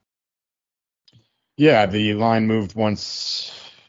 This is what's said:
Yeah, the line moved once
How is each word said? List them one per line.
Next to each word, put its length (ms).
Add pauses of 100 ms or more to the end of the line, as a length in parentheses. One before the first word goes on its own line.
(1600)
Yeah, 280
the 300
line 320
moved 260
once 960 (180)